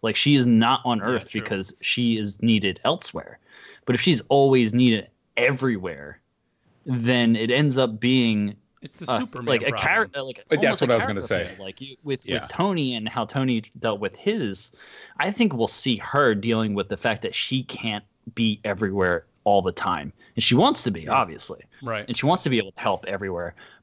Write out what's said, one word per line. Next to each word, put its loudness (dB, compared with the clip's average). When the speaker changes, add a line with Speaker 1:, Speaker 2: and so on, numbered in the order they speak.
Speaker 1:
Like, 0
she 4
is 4
not 4
on 0
Speaker 2:
Yeah, -6
Speaker 1:
Earth -2
Speaker 2:
true. -6
Speaker 1:
because -6
she 0
is -6
needed 2
elsewhere. -4
But 2
if 0
she's 4
always 4
needed 4
everywhere, -2
then 2
it 0
ends 2
up 2
being 2
Speaker 2:
It's -16
the -10
Speaker 1:
a, 2
Speaker 2:
Superman -8
Speaker 1:
like, 2
a -2
Speaker 2:
problem. 0
Speaker 1:
char-, -8
like, -12
Speaker 3:
But 2
that's 2
Speaker 1:
almost 0
a 0
Speaker 3:
what 2
I 4
was 2
gonna -4
Speaker 1:
character -8
Speaker 3:
say. -16
Speaker 1:
fail. -14
Like, -14
you, -16
with, -6
Speaker 3:
Yeah. -4
Speaker 1:
with -14
Tony -2
and -6
how -4
Tony -2
dealt -2
with -6
his, -6
I 0
think 2
we'll 0
see -2
her 2
dealing 0
with -4
the -6
fact -2
that -4
she -2
can't -8
be 2
everywhere 0
all 4
the 0
time. -4
And -2
she 4
wants 4
to -2
be, -8
Speaker 2:
Sure. -4
Speaker 1:
obviously. -4
Speaker 2:
Right. -8
Speaker 1:
And -6
she -2
wants 2
to 0
be 2
able -4
to -20
help -2
everywhere. -6